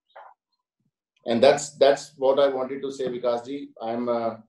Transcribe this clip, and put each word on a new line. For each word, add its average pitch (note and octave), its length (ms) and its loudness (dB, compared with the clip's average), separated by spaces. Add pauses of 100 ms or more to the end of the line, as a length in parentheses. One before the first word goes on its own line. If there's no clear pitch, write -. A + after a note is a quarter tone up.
(1300)
And A#2 160 2
that's, - 340 4
that's C#3 400 2
what C#3 220 2
I C#3 100 4
wanted C#3 340 -4
to C#3 80 -8
say, C3 160 -8
Vikasji. B2 640 -6 (120)
I'm, A#2+ 280 -6
uh, A2+ 280 -4 (120)